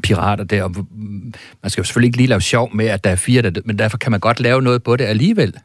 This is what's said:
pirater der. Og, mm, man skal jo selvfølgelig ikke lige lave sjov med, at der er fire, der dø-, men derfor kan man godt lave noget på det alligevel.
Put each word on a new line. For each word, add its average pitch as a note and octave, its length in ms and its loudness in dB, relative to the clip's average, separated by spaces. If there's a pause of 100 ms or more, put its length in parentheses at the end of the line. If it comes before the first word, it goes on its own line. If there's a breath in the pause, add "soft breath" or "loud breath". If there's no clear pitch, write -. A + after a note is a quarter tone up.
pirater G2+ 420 0
der. G2 180 -2
Og, F#2 80 -4
mm, G2+ 640 -10 (280 loud breath)
man G2+ 80 -6
skal - 120 -4
jo - 40 -4
selvfølgelig A#2+ 220 2
ikke A#2+ 80 0
lige B2+ 100 4
lave A2 140 2
sjov A#2 360 0
med, A2 100 0
at G2 180 -2
der F#2+ 60 2
er F2+ 60 0
fire, B2 260 2
der G2+ 80 0
dø-, F#2 140 -6
men G#2+ 140 -4
derfor A2+ 200 0
kan - 120 -2
man G2+ 100 0
godt A2+ 200 0
lave B2+ 220 2
noget B2 200 2
på A#2+ 140 2
det C3 80 0
alligevel. A2 500 2 (100)